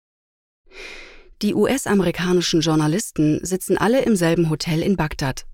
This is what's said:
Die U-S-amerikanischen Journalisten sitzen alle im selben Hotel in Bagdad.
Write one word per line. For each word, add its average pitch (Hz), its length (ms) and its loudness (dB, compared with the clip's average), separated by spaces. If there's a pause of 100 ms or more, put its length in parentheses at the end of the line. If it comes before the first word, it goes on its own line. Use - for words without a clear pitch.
(1400)
Die 202 120 0
U-S-amerikanischen 180 1040 2
Journalisten 156 840 0
sitzen 185 340 -2
alle 240 240 2
im 226 140 2
selben 170 340 2
Hotel 156 320 -2
in 196 140 0
Bagdad. 147 580 -4